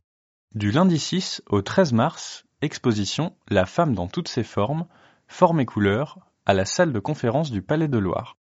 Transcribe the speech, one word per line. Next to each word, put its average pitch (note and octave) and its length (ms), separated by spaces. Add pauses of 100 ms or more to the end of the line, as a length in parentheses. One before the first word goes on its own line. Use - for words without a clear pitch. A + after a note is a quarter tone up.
(540)
Du G#2 180
lundi E3 260
six - 500
au G2+ 140
treize D3+ 320
mars, - 520 (160)
exposition B2 760 (140)
La F#2+ 160
femme D#3 280
dans F2 140
toutes E3+ 220
ses A#2 140
formes, D3 440 (400)
formes E3+ 320
et B2 60
couleurs, G#2 540 (260)
à G2+ 80
la F#2+ 120
salle E3+ 280
de G#2+ 60
conférence C3+ 520
du G2 100
Palais D#3 280
de B2+ 80
Loire. F#2+ 400 (140)